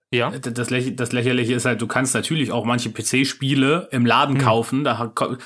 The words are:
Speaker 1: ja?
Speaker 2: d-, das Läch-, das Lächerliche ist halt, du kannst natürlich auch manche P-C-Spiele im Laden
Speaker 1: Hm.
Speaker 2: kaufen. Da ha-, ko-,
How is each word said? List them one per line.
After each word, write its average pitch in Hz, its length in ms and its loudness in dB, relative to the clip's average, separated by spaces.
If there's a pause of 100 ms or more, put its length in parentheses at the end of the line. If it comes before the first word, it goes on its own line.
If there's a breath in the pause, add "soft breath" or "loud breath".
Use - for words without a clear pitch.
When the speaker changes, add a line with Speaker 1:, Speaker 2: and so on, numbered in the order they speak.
(140)
Speaker 1:
ja? 120 160 0
Speaker 2:
d-, 131 220 -8
das 120 180 -4
Läch-, 123 260 -2
das 120 180 -4
Lächerliche 123 420 2
ist 120 100 -2
halt, 120 160 0
du 113 60 -2
kannst 127 260 0
natürlich 117 380 0
auch 110 140 -2
manche 120 260 -2
P-C-Spiele 135 1000 0
im 127 140 2
Laden 131 320 4
Speaker 1:
Hm. 139 60 2
Speaker 2:
kaufen. 117 400 2
Da 117 160 0
ha-, 120 80 -2
ko-, 127 380 -4